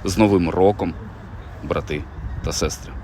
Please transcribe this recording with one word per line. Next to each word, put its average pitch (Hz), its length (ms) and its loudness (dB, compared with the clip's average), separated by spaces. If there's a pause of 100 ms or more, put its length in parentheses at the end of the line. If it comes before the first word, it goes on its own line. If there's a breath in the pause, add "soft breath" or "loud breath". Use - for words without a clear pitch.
З 95 140 -2
Новим 98 320 6
роком, 92 440 4 (680)
брати 76 400 -2 (400)
та - 80 -2
сестри! - 420 -4 (100)